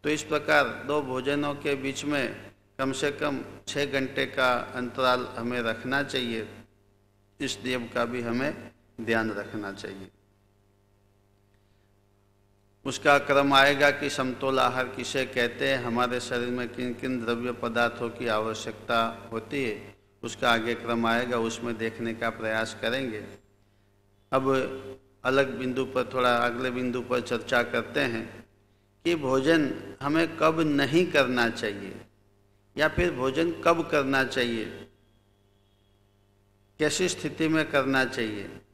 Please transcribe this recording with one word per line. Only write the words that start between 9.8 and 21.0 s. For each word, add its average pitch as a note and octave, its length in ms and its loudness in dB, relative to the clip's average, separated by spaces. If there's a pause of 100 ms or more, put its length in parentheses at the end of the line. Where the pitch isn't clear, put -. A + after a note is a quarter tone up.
उसका C#3+ 340 4
क्रम C#3 340 4
आएगा C#3+ 360 8
कि C#3 200 -2
समतोल C3 480 0
आहार B2 300 2
किसे B2+ 380 -4
कहते B2 420 0
हैं, C3 160 0
हमारे B2 360 0
शरीर B2 300 -2
में B2 180 -4
किन B2 260 -6
किन C3 260 -4
द्रव्य A#2+ 320 -2
पदार्थों A#2 580 -2
की B2 200 -8
आवश्यकता A2 760 0 (280)
होती C3+ 320 -4
है, G#2 300 -6 (280)
उसका A#2+ 280 0
आगे A#2 260 2
क्रम A#2 300 0